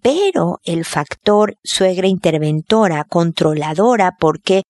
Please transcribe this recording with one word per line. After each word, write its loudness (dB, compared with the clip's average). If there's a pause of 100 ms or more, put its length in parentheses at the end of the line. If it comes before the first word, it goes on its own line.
pero 0
el -4
factor 0 (160)
suegra 0
interventora, 0
controladora, 0
porque 0